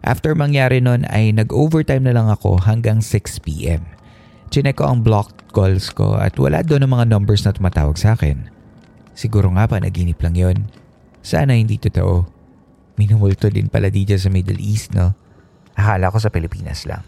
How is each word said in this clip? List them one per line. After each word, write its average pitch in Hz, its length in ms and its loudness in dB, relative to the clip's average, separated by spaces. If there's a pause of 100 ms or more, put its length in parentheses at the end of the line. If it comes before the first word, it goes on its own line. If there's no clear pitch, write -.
After 156 320 -2
mangyari 139 480 2
nun 123 240 0
ay 110 240 2
nag-overtime 135 720 0
na 127 80 2
lang 113 160 2
ako 98 320 2
hanggang 110 400 0
six - 400 -4
P 78 320 -6
M. 82 160 -4 (640)
Chinek 139 320 0
ko 143 80 0
ang 123 80 2
blocked 110 560 0
calls 95 400 2
ko - 240 0
at - 160 -2
wala 139 240 2
doon 151 240 2
ang 131 160 2
mga 117 80 2
numbers 104 400 2
na 98 80 0
tumatawag 78 400 0
sa 107 240 2
akin. 69 320 -2 (640)
Siguro 107 400 0
nga 98 80 2
pa 113 160 0
naginip 90 400 -2
lang 85 160 -2
yon. 90 320 0 (560)
Sana 143 320 0
hindi 110 240 0
totoo. 90 480 0 (720)
Minumulto 104 480 2
din 101 240 -2
pala 101 160 0
dito 98 320 -2
sa 95 80 -2
Middle 95 320 -2
East, 104 320 -6
no? 92 240 0 (580)
Akala 95 380 0
ko 107 80 -2
sa 107 100 -2
Pilipinas 82 540 -6
lang. - 240 -10